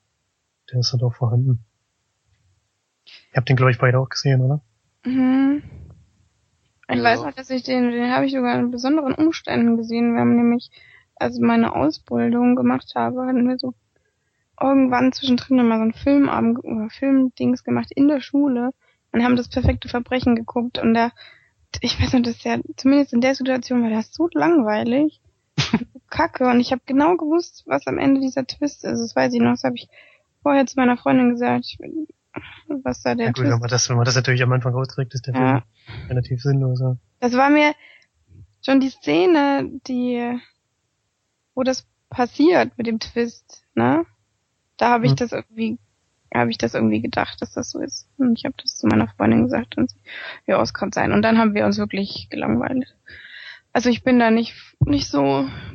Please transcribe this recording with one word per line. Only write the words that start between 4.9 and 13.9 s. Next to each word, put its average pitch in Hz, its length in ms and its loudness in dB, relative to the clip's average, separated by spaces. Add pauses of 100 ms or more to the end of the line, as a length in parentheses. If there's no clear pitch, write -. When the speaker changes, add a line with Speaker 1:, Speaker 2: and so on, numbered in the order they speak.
Speaker 2:
Mhm. 262 580 2 (1300)
Ich 247 80 -2
Speaker 3:
Ja. 240 60 0
Speaker 2:
weiß 233 200 2
noch, 277 120 -6
dass 262 160 -14
ich 254 140 -4
den, 247 260 0
den 240 220 -2
hab 269 100 2
ich 269 100 0
sogar 247 260 0
in 240 120 0
besonderen 262 440 0
Umständen 233 600 0
gesehen. 233 380 -2
Wir 233 60 0
haben 240 160 4
nämlich, 240 340 0 (460)
als 247 200 -4
ich 233 60 -4
meine 233 320 2
Ausbildung 240 840 0
gemacht 254 380 -2
habe, 247 320 -4
hatten 247 220 0
wir 254 100 -2
so 254 160 -10 (840)